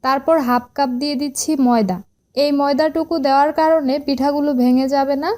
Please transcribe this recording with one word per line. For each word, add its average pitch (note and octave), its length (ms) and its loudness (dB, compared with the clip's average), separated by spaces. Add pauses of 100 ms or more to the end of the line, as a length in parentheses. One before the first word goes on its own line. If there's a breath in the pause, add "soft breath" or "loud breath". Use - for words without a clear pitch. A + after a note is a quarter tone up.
তারপর C4+ 380 0
হাফ A#3+ 320 -2
কাপ C#4 220 -2
দিয়ে C#4+ 200 -4
দিচ্ছি C#4+ 440 -4
ময়দা। A3+ 380 2 (380)
এই C#4+ 160 0
ময়দাটুকু D4+ 680 0
দেওয়ার C#4 340 2
কারণে D#4 460 2
পিঠাগুলো C#4+ 540 -2
ভেঙে B3+ 340 2
যাবে C#4 280 0
না D#4 220 -4